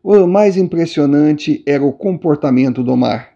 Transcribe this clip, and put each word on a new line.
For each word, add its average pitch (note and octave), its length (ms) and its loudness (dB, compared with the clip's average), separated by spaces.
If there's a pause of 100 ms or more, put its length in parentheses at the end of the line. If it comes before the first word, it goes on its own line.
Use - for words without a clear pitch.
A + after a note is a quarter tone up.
O G3 240 4
mais G3 300 2
impressionante D3+ 1080 0
era C#3+ 180 0
o C3+ 80 0
comportamento C#3 880 -2
do B2 140 -2
mar. A#2+ 400 -4